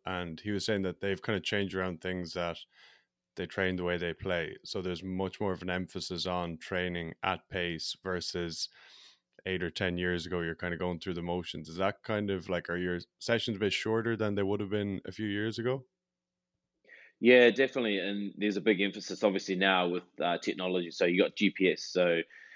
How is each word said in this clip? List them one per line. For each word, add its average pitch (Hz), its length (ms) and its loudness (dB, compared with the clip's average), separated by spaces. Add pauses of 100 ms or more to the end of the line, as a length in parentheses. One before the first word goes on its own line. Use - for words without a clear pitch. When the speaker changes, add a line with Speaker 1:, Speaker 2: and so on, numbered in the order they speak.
Speaker 1:
and 90 360 -6
he 104 100 -4
was 98 140 0
saying 101 160 2
that 92 180 -2
they've 98 220 -2
kinda 104 180 0
changed 98 340 -2
around 92 280 -2
things 92 320 -6
that 85 240 -4 (800)
they 92 120 -6
train 92 300 0
the 90 60 -2
way 87 140 0
they 85 160 -2
play. 87 520 -2
So 98 160 -6
there's 90 220 -4
much 95 360 -4
more 98 140 0
of 80 80 -8
an 92 80 -8
emphasis 90 580 -4
on 87 300 -2
training 87 680 -4
at 95 260 -2
pace 87 540 -4
versus 87 640 -4 (760)
eight 92 180 -2
or 82 60 -2
ten 90 280 -2
years 90 280 0
ago, 87 160 -2
you're 82 140 -4
kinda 87 220 -4
going 87 220 -2
through 90 160 -6
the 85 60 -6
motions. 85 480 -6
Is 80 80 -12
that 95 260 0
kind 104 260 -2
of, 92 200 -2
like, 87 200 -2
are 87 80 -2
your 87 220 -2 (200)
sessions 117 380 0
a - 40 -6
bit 101 120 2
shorter 110 440 0
than 104 180 0
they 101 80 2
would 101 160 0
have 101 100 -4
been 101 360 -2
a - 80 -10
few 110 140 -4
years 107 320 -2
ago? 127 260 -2 (1300)
Speaker 2:
Yeah, 120 320 10
definitely. 117 480 2
And 101 380 -4
there's 101 200 2
a 90 40 -4
big 95 200 4
emphasis, 98 420 -4
obviously, 95 320 2
now 92 320 4
with, 90 160 0 (160)
uh, 87 200 0
technology. 90 520 -2
So - 140 2
you 90 160 4
got - 160 2
G 101 140 4
P 92 200 4
S. - 120 -2
So, 87 380 2 (340)